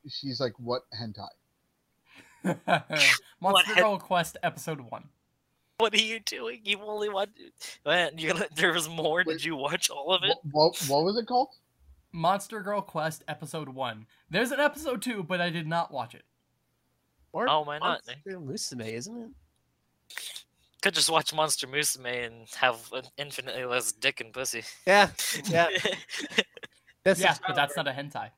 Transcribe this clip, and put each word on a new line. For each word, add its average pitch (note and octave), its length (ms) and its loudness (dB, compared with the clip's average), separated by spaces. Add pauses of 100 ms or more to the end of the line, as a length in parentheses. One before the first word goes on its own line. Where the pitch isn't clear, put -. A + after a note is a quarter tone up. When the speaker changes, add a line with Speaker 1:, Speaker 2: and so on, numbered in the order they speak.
Speaker 1:
she's B2+ 300 -8
like, B2+ 200 0
"What A#2+ 240 -4 (160)
hentai?" G#2+ 280 -10 (1160)
Speaker 2:
<laughs> F3+ 220 0
Monster - 560 4 (180)
Speaker 3:
What F#3 260 4
hen- G#3 100 -2
Speaker 2:
Girl F#3+ 240 6
Quest - 440 0
episode D#3+ 380 -4
one. A2+ 240 -14 (760)
Speaker 3:
What A3 140 4
are G#3+ 80 8
you A3 180 -2
doing? A#3+ 440 -8
You G3+ 200 -2
only G#3+ 260 -4
watched, G#3 220 -2 (540)
man, D#3+ 320 2
you're D#3+ 160 -2
gonna, E3 120 0 (100)
there D#3+ 180 4
was D#3+ 160 0
more. E3 360 0
Speaker 1:
Wait, D#3+ 120 -2
Speaker 3:
Did D3 80 -6
you E3 100 -2
watch C#3+ 340 -2
all D3 240 -2
of F3+ 100 2
it? G3 200 2
Speaker 1:
wh-, C#3+ 100 -8
what, D#3+ 240 6 (100)
what C#3 160 4
was G3 140 0
it A#3 80 -4
called? B3 240 2 (600)
Speaker 2:
Monster G3 500 0
Girl G3+ 200 -2
Quest D#3+ 460 -6
episode D3+ 420 -10
one. A#2+ 360 -6 (240)
There's A3+ 220 0
an C4+ 80 -2
episode D4 420 0
two, G#3+ 220 -4
but F3 180 -2
I F3 80 2
did E3 180 -4
not E3+ 240 0
watch A#2+ 240 -6
it. - 80 -20 (1080)
Speaker 4:
Or G#3 160 0
Speaker 3:
Oh, D3+ 120 4
why D3 180 -6
not, E3+ 260 0
Speaker 4:
Monster D3 680 -10
Musume, A2+ 180 -6
isn't F3+ 300 -8
it? A3+ 60 -14 (1500)
Speaker 3:
Could G3 100 4
just D#3 160 2
watch D#3+ 240 2
Monster D#3 320 0
Musume B2+ 640 -2
and A2+ 200 -16 (120)
have A#2+ 340 2
an B2+ 100 -6 (140)
infinitely C3 480 -8
less B2 280 0
dick - 280 -2
and A2+ 120 -12
pussy. B2 300 -6 (220)
Speaker 4:
Yeah, G3 240 8 (400)
yeah. E3+ 180 6 (680)
Speaker 3:
<laughs> - 680 -6
Speaker 4:
That's F#3+ 160 6
Speaker 2:
Yeah, F3+ 140 4
Speaker 4:
the - 140 -4
Speaker 2:
but F#3 80 -2
that's C#3+ 180 2
Speaker 4:
genre. C#3+ 180 -2
Speaker 2:
not B2+ 60 -6
a C#3 40 -6
hentai. A#2+ 360 -8